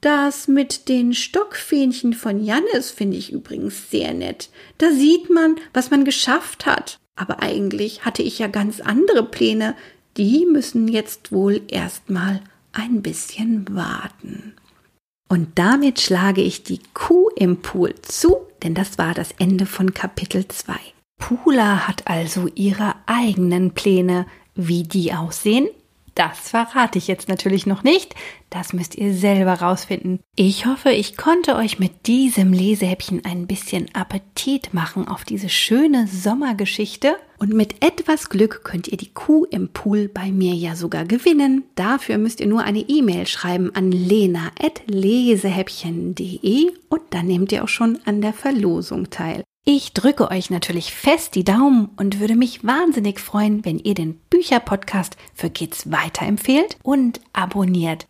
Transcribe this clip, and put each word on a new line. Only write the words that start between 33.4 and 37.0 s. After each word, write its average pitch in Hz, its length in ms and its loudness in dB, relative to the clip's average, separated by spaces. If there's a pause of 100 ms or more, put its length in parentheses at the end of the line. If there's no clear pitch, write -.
bisschen 190 480 -6
Appetit 196 800 -6
machen 170 320 -4
auf - 160 -8
diese 196 260 -6
schöne 254 580 4
Sommergeschichte. 208 1080 -2 (240)